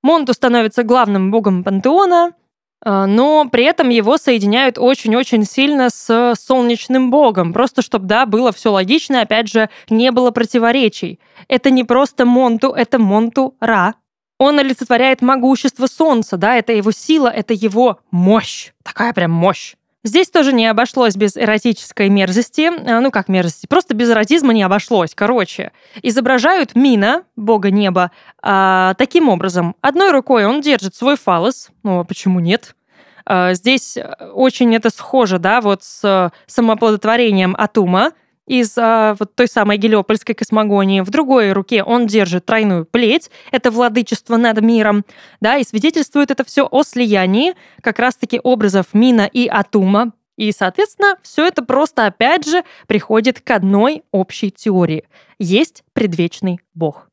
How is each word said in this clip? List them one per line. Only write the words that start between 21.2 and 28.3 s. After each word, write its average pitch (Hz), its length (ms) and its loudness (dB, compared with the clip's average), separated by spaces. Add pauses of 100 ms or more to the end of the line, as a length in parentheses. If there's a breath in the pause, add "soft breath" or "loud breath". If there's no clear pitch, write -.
эротической 214 720 -2
мерзости. 202 640 0 (180)
А, 233 120 2
ну 269 100 0
как 196 160 -4
мерзости? 180 400 -2
Просто 349 280 0
без 233 140 0
эротизма 233 440 2
не 214 100 2
обошлось. 190 500 0
Короче, 214 600 -4 (280 loud breath)
изображают 262 720 0
Мина, 233 500 2 (120)
бога 208 340 0
неба, 185 420 0 (300 soft breath)